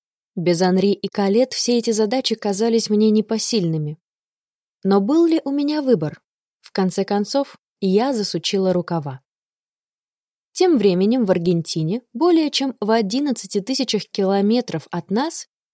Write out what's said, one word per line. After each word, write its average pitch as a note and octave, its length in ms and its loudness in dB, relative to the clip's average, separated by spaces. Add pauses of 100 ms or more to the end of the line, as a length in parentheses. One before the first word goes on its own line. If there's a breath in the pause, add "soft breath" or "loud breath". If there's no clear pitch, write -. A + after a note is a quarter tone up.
(360)
Без F3 260 0
Анри F#3+ 320 2
и G3 140 -8
Калет G#3 460 0
все A#3+ 240 0
эти A#3 140 -2
задачи A3 420 0
казались G#3+ 560 0
мне G#3+ 220 4
непосильными. F3+ 880 -2 (840)
Но G3 160 4
был D#4 280 2
ли D#4+ 180 0
у C#4 60 -4
меня C#4+ 300 -2
выбор? F3+ 400 0 (380)
В - 120 -20
конце F#3+ 340 -2
концов, G#3 520 -4 (240)
я G#3 320 2
засучила F#3+ 600 -2
рукава. D#3+ 480 -4 (1300)
Тем F4+ 240 4
временем G3+ 480 2
в F#3 60 2
Аргентине, E3+ 720 0 (120)
более D#4 380 2
чем C4+ 280 -4
в G#3+ 120 -2
одиннадцати A3+ 680 -2
тысячах A3 480 -4
километров G3+ 840 0
от F3 180 -8
нас, C4+ 380 -4 (260)